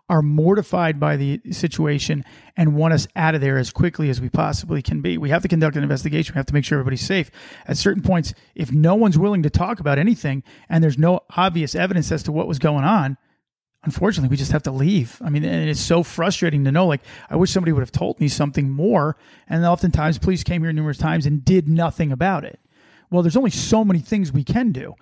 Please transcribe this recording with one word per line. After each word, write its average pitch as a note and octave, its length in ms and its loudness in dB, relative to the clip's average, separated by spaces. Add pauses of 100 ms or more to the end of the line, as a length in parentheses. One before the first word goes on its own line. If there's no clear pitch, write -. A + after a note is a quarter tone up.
are D#3+ 140 2
mortified D#3+ 760 2
by D3 200 0
the C#3 320 -2
situation D3 760 -2 (320)
and D#3 200 2
want D#3+ 180 2
us C#3 200 0
out D#3+ 200 0
of D3 80 -2
there C3+ 160 0
as B2+ 120 -2
quickly D#3+ 380 0
as B2+ 140 -2
we B2+ 80 -6
possibly D3+ 500 -2
can D3 220 -4
be. F3 160 -2
We D3+ 100 -4
have D#3+ 140 0
to F3+ 60 -2
conduct D#3 280 2
an D3 60 -2
investigation. D3 520 -2
We - 40 -4
have C3+ 80 -4
to - 80 -2
make C#3+ 100 2
sure D3+ 140 -2
everybody's B2+ 240 -2
safe. F#3 280 -2 (380)
At C#3+ 80 -2
certain G3+ 260 0
points, F3 300 0 (220)
if B2+ 180 -6
no D#3 220 4
one's G#3 240 4
willing G3 240 2
to D3 80 0
talk G3 300 -2
about C#3+ 180 0
anything D3 440 0 (280)
and E3 120 4
there's D3+ 140 2
no E3+ 240 2 (160)
obvious E3+ 380 0
evidence F3+ 360 0
as D#3 120 -4
to D#3 100 -6
what D#3+ 160 -2
was D#3 100 -4
going D3 260 0
on, D3+ 340 2 (680)
unfortunately, D#3+ 460 0
we C#3 80 0
just C#3 140 -2
have D3+ 100 0
to C#3 100 -4
leave. C#3 500 0
I - 60 -6
mean, D3 160 0
and E3 240 -2
it's D3 100 -2
so E3+ 240 2
frustrating E3 600 -2
to C3+ 80 2
know, F3+ 140 4
like, D3 160 0 (260)
I - 80 -2
wish F3+ 140 2
somebody E3+ 220 0
would C#3 100 0
have B2 100 -8
told G3 260 -4
me D3 100 2
something C#3 420 -2
more. D#3 480 0 (280)
And E3 200 0
oftentimes, E3 500 2
police F#3 260 -2
came F3 200 -2
here E3 100 -2
numerous D#3 240 -2
times D#3+ 300 -2
and D3 180 0
did F3+ 240 4
nothing D#3+ 440 0
about D#3+ 340 -2
it. - 140 -18 (480)
Well, F3 140 2
there's E3 140 2
only B3+ 140 2
so - 340 0
many F#3 160 2
things F#3+ 320 -2
we C#3+ 100 0
can A3+ 300 0
do. - 280 -8